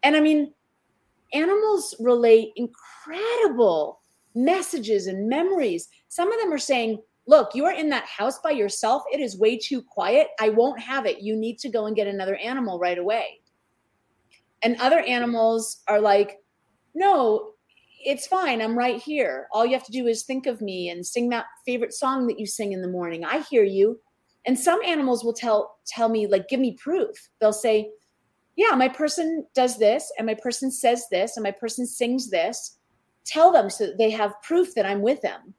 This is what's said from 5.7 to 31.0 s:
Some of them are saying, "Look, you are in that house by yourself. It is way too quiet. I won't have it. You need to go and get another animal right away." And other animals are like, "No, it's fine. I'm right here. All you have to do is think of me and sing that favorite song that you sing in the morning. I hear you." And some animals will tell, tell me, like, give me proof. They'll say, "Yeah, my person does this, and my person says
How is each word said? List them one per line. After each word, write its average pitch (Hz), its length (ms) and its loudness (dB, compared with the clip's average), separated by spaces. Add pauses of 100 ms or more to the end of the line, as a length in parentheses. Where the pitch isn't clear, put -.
Some 370 260 -2
of 466 60 -2
them 392 140 -2
are 294 60 -2
saying, 226 440 -2 (240)
"Look, 262 300 6
you 277 80 0
are 370 80 2
in 311 160 -2
that 262 160 -2
house 240 340 -4
by 311 140 -2
yourself. 226 500 -2 (100)
It 294 60 -2
is 226 180 -6
way 220 220 2
too 247 240 -6
quiet. 214 460 2 (120)
I 220 100 4
won't 233 280 2
have 247 280 -6
it. - 160 -4
You 214 120 -4
need 220 260 -6
to 277 80 -10
go 214 180 -2
and 214 100 -4
get 208 100 0
another 196 300 -4
animal 226 420 -6
right 180 200 -2
away." 180 420 -4 (1200)
And 233 180 0
other 285 200 4
animals 233 880 0
are 208 120 4
like, 202 380 4 (560)
"No, 302 600 2 (500)
it's 277 240 -4
fine. 302 340 0
I'm 226 160 -2
right 240 240 0
here. 196 480 -4
All 226 160 2
you 254 60 2
have 254 140 -2
to 214 60 -16
do 247 140 -2
is 233 160 0
think 262 240 -6
of 233 140 -4
me 185 300 -6
and 175 140 -10
sing 240 260 -2
that 233 160 -4 (180)
favorite 240 300 -4
song 262 340 -2
that - 100 -4
you 214 80 -8
sing 202 240 -6
in 190 100 -6
the 180 60 -6
morning. 170 380 -6
I 240 160 -2
hear 247 240 2
you." 196 340 2 (500)
And 254 80 2
some 349 280 2
animals 254 400 0
will 233 80 -2
tell, 226 440 -2 (120)
tell 233 200 0
me, 214 200 0
like, 196 180 2
give 262 140 -2
me 254 200 0
proof. 370 360 -4 (240)
They'll 214 120 4
say, 214 380 0 (640)
"Yeah, 403 220 4
my 254 100 4
person 311 580 -2 (100)
does 247 220 2
this, 220 400 2
and 226 80 -6
my 220 100 -2
person 247 360 -6
says 240 400 0